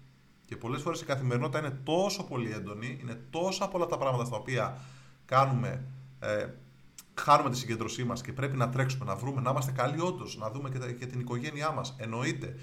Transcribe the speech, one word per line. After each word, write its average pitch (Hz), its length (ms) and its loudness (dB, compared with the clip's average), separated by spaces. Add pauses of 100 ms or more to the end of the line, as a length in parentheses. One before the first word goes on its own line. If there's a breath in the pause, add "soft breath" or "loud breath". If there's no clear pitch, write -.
(460)
Και - 120 -10
πολλές 135 240 -4
φορές 160 200 -2
η - 40 -10
καθημερινότητα 135 540 2
είναι 135 240 -4
τόσο 185 400 2
πολύ 120 280 -2
έντονη, 107 500 -6
είναι 117 280 -8
τόσα 185 380 0
πολλά 180 180 2
τα 160 120 -2
πράγματα 127 280 4
στα 117 120 -2
οποία 107 400 0 (480 loud breath)
κάνουμε, 127 600 4 (340)
ε, 107 280 0 (720)
χάνουμε 147 300 8
τη 117 80 0
συγκέντρωσή 110 460 -2
μας - 180 -2
και - 120 -8
πρέπει 135 240 -2
να 123 120 4
τρέξουμε, 131 360 2
να 98 100 -2
βρούμε, 135 260 -2
να 120 80 2
είμαστε 135 220 0
καλοί 135 300 0
όντως, 131 360 -2
να 110 140 -4
δούμε 135 180 -6
και 127 80 -4
τα, 127 140 -4
και 123 140 -8
την 127 140 -6
οικογένειά 143 520 -2
μας, 123 260 -4
εννοείται, 123 640 -4